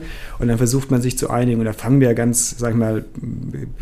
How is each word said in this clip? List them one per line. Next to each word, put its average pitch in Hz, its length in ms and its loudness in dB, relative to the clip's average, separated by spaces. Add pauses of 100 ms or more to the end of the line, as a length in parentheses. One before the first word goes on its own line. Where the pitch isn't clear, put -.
(380)
Und 123 80 0
dann 117 120 2
versucht 131 340 2
man 123 100 4
sich 123 160 -2
zu - 120 -2
einigen. 120 280 2
Und 113 60 0
da 107 80 -2
fangen 131 280 2
wir 123 140 6
ganz, 117 440 0
sag 117 140 -2
ich 113 40 2
mal, 110 280 0 (760)